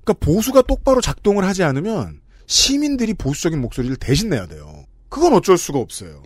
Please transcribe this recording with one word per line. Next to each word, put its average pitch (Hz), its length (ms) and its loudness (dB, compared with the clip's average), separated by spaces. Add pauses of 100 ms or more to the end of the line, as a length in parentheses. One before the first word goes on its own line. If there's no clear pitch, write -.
그러니까 214 160 0
보수가 247 440 2
똑바로 262 380 0
작동을 202 440 0
하지 190 180 0
않으면 143 560 -2 (260)
시민들이 277 680 0
보수적인 156 480 -2
목소리를 123 340 -4
대신 160 340 0
내야 107 180 -2
돼요. 76 200 -18 (400)
그건 320 260 2
어쩔 202 240 6
수가 139 220 -4
없어요. 82 460 -10